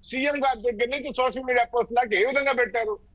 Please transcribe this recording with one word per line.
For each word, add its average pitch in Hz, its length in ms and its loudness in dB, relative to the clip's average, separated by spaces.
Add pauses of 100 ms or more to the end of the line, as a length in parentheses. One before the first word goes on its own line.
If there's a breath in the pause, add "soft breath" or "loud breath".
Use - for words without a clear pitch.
సీఎం 269 400 -2
గారి 254 180 2
దగ్గర 240 280 0
నుంచి 277 220 -6
సోషల్ 254 320 0
మీడియా 247 300 2
పోస్ట్ 233 180 0
దాకా 233 280 2
ఏ 214 40 4
విధంగా 269 280 0
పెట్టారు? 226 460 -2 (160)